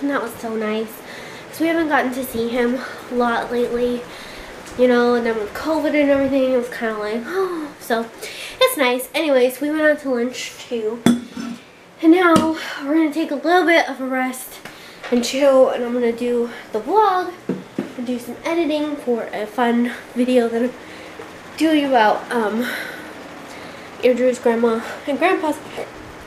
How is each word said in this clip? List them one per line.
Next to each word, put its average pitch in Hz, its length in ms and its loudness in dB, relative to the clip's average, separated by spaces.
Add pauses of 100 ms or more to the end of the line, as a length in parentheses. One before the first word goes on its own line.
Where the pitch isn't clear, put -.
and 277 80 -2
that 262 140 0
was 240 120 -6
so 220 200 -8
nice. 214 380 -2 (580)
'Cause - 80 -14
we 320 80 2
haven't 330 220 2
gotten 254 260 2
to 262 100 -4
see 233 240 -4
him 240 300 0 (320)
a 254 60 -4
lot 240 340 0
lately, 240 520 0 (760)
you 254 80 6
know, 240 280 4
and 233 120 2
then 226 100 0
with 208 160 -4
covid 302 480 2
and 277 80 4
everything, 269 440 4
it 262 40 2
was 240 120 0
kinda 220 280 -4
like, 214 300 -4
oh. 349 400 -4 (140)
So, 226 260 -2 (540)
it's 508 160 4
nice. 254 360 0
Anyways, 262 480 2
we 294 100 0
went 311 120 0
out 294 200 4
to 269 80 -4
lunch, 247 420 -2 (160)
too. 226 340 -4 (1000)
And 320 120 8
now, 320 440 6 (280)
we're 285 100 0
gonna 320 180 4
take 302 200 -2
a - 20 -2
little 320 320 4
bit 330 220 4
of 262 120 -8
a 262 60 -4
rest 254 540 -6 (500)
and 240 140 4
chill, 262 460 6
and 240 140 -2
I'm 240 80 -4
gonna 240 200 2
do 240 380 0 (220)
the 220 60 -2
vlog 359 540 2 (640)
and 240 100 -6
do 247 140 -4
some - 240 -12
editing 302 500 0
for 240 380 -2
a 208 120 -4
fun 240 460 2 (240)
video 247 340 4
that 226 140 0
I'm 247 100 0 (840)
doing 302 280 4
about, 233 460 4
um, 226 380 0 (1400)
Andrew's 247 340 4
grandma 233 420 2 (260)
and 285 120 -2
grandpa's 320 380 0 (720)